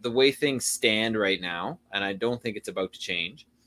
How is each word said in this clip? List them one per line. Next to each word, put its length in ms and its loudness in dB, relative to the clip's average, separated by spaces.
the 80 -2
way 220 6
things 320 0
stand 520 2
right 240 2
now, 380 -6
and 100 -2
I 120 -2
don't 280 0
think 140 -4
it's 120 -10
about 240 -4
to 60 -18
change, 480 -6